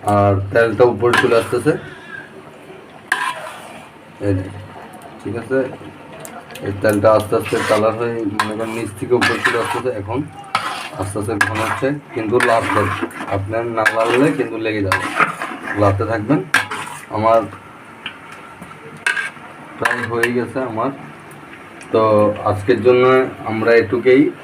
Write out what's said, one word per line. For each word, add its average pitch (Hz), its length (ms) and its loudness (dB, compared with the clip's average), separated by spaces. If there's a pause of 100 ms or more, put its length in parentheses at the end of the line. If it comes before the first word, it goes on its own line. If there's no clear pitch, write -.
(140)
আর 101 180 6 (200)
তেলটা 117 400 6
উপরে 120 300 2
চলে 117 180 4
আসতেছে। 123 320 0 (2500)
এই 101 120 2
যে, 95 60 -4 (760)
ঠিক 101 200 -8
আছে, 131 180 -2 (1080)
এই 101 60 -4 (100)
তেলটা 107 340 4
আস্তে 104 220 2
আস্তে 104 180 -2 (140)
কালার 107 300 4
হয়ে 117 140 -2 (240)
মনে 107 200 -2
করেন 113 180 -4
নিচ 110 220 -6
থেকে 120 220 0
উপরে 120 240 2
চলে 120 200 0
আসতেছে। 123 260 -4 (100)
এখন 107 180 -4 (840)
আস্তে 98 200 -6
আস্তে 107 140 -2 (120)
ঘন 104 200 -2
হচ্ছে, 123 220 -2 (260)
কিন্তু 113 200 -2 (140)
লাড়বেন, 110 400 2 (480)
আপনার 104 260 -4 (140)
না 110 80 0 (120)
লাড়লে 120 320 2 (100)
কিন্তু 113 260 -4
লেগে 107 220 -2
যাবে, 92 180 -2 (760)
লাড়তে 101 300 2
থাকবেন। 117 300 0 (760)
আমার 113 240 6 (2500)
প্রায় 117 220 -4 (100)
হয়ে 117 260 0
গেছে 120 220 -2 (120)
আমার। 113 200 -2 (1040)
তো 113 100 4 (480)
আজকের 107 360 2
জন্য 123 180 6 (460)
আমরা 110 200 2 (120)
এটুকুই 127 400 4 (220)